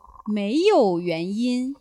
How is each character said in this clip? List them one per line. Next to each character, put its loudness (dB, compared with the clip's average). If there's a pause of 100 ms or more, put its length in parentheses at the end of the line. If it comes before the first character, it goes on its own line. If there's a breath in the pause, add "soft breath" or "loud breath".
(340 loud breath)
没 -2
有 4
原 -4
因 -2